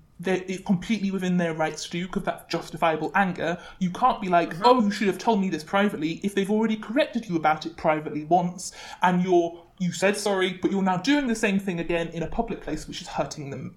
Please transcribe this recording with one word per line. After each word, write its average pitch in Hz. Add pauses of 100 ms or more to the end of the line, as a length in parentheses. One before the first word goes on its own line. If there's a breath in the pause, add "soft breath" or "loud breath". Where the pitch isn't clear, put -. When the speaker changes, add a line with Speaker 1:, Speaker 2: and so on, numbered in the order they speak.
(200)
Speaker 1:
they're, 185
it's 185
completely 196
within 185
their 170
rights 156
to -
do, 175
'cause 180
that's -
justifiable 160
anger. 175 (220 loud breath)
You 180
can't 233
be 196
like, 170
Speaker 2:
Mm-hmm. 165
Speaker 1:
"Oh, 247
you 202
should 202
have 180
told 220
me 190
this 156
privately," 165
if 196
they've 196
already 220
corrected 226
you 175
about 156
it -
privately 151
once, 175 (280 loud breath)
and 180
you're, 175 (160)
you 175
said 202
sorry, 190
but -
you're 196
now 185
doing 285
the 233
same 202
thing 196
again 170
in 165
a 160
public -
place, 147
which -
is -
hurting 151
them 139